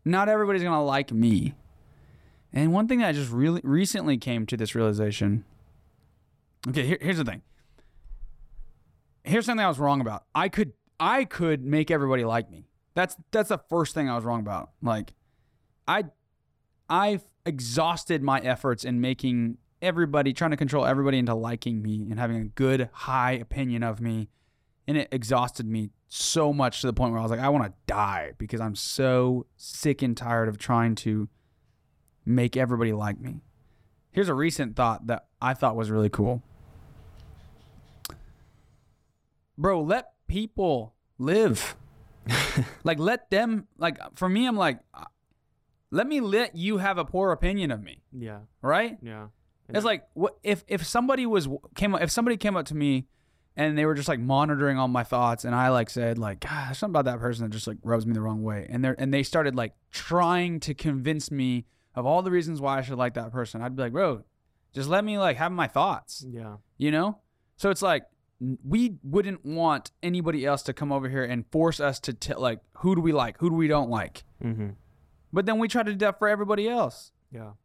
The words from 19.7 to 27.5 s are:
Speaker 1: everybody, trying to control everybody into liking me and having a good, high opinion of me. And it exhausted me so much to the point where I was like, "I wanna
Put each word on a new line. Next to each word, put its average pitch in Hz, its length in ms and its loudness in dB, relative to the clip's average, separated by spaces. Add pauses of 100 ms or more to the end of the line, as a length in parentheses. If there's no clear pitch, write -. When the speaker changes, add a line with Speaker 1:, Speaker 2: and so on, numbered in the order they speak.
Speaker 1:
everybody, 151 500 2
trying 160 200 0
to 147 60 0
control 139 280 0
everybody 135 320 4
into 120 180 2
liking 113 460 -4
me 107 280 -4
and 107 100 -4
having 117 180 -2
a 110 80 -2
good, 131 480 0
high 127 400 0
opinion 120 500 -4
of 110 160 -2
me. 113 300 -4 (580)
And 147 100 0
it 143 140 0
exhausted 123 560 0
me 110 220 -2 (180)
so - 460 2
much 131 280 0
to 135 60 0
the 120 60 0
point 120 180 2
where 113 80 0
I 113 40 0
was 113 80 0
like, 117 80 -2
"I 135 100 2
wanna 123 240 2 (140)